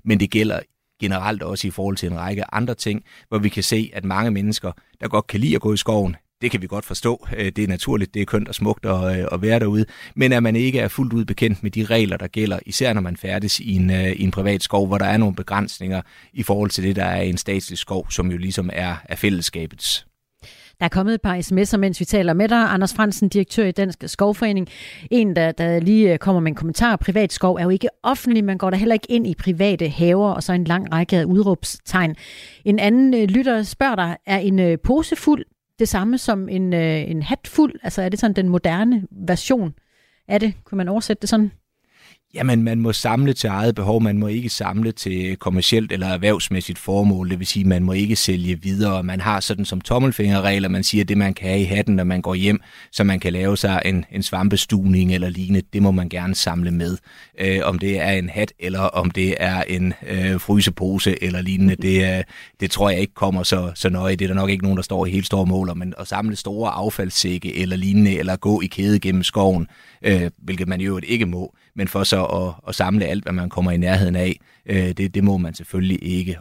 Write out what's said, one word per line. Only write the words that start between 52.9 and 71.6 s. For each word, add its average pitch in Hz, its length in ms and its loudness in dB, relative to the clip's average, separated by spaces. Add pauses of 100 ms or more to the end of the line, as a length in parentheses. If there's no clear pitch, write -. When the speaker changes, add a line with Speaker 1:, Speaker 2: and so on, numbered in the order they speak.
Speaker 1:
så 107 120 0
man 95 160 2
kan 87 120 0
lave 98 240 0
sig 95 280 0
en, 92 260 0
en 98 120 -4
svampestuning 95 920 2
eller 90 140 -2
lignende, 92 340 0 (100)
det 101 100 2
må 98 80 6
man 90 180 2
gerne 90 260 -4
samle 87 360 -2
med. 85 260 -2 (420)
Øh, 95 260 0
om 90 140 0
det 98 220 -2
er 90 100 0
en 92 180 -2
hat, 104 300 -4
eller 92 220 -6
om 90 300 0
det 92 280 0
er 92 240 -2
en, 90 320 -2 (120)
øh, 95 340 -2
frysepose 95 840 0
eller 90 180 -4
lignende, 95 340 4
det, 92 420 2
øh, 92 60 -4 (360)
det 95 100 -2
tror 101 200 2
jeg 92 100 0
ikke 101 140 -4
kommer 95 280 0
så, 90 320 -2
så - 140 -2
nøje. 92 280 0
Det 95 80 -2
er 92 40 -2
der 92 60 -2
nok 98 160 0
ikke 98 140 -2
nogen, 98 120 2
der 92 60 -2
står 90 240 -2
helt 95 200 -2
store 95 200 0
måler, 92 280 0
men 90 240 -8
at 98 100 -12
samle 104 280 -4
store 104 340 -6
affaldssække 90 880 -4
eller 92 180 -2
lignende, 98 420 4
eller 92 180 -2
gå 104 240 0
i 95 60 -2
kæde 101 320 2
gennem 92 240 0
skoven, 92 440 2 (360)
øh, 87 360 2
hvilket 90 300 -6
man 92 120 -2
i 95 40 -2
øvrigt 95 220 -4
ikke 113 200 0
må, 90 280 -6 (220)